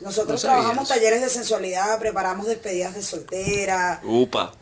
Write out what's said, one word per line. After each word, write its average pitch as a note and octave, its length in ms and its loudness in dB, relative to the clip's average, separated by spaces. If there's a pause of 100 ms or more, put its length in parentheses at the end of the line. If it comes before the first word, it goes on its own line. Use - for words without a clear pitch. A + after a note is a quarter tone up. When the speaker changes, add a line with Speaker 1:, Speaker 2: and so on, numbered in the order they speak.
Speaker 1:
nosotros G#3 320 -2
Speaker 2:
No A#3+ 60 -2
sabía C4 180 2
Speaker 1:
trabajamos B3 340 0
Speaker 2:
eso. C4+ 40 4
Speaker 1:
talleres A3+ 280 4
de B3+ 80 0
sensualidad, G#3 720 0
preparamos F#3+ 480 -2
despedidas F#3+ 480 -4
de G3+ 80 -4
soltera. F#3 1000 -2
Speaker 3:
Upa. A2+ 600 2